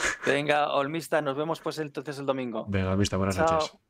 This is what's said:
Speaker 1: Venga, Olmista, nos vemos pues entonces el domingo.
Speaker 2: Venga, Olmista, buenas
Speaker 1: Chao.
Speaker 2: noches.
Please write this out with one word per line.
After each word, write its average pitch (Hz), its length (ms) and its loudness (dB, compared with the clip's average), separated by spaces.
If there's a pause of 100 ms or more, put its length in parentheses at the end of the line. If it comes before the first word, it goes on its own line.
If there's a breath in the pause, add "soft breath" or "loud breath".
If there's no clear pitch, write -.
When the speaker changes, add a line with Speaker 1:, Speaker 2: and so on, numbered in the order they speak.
(260 loud breath)
Speaker 1:
Venga, 147 480 2
Olmista, 147 480 0
nos 139 160 -2
vemos 156 240 -2
pues 151 180 -6
entonces 143 380 -6
el 139 80 -8
domingo. 127 420 -2
Speaker 2:
Venga, 95 240 0
Olmista, 98 260 2
buenas 95 180 0
Speaker 1:
Chao. 160 160 4
Speaker 2:
noches. 156 260 0 (120)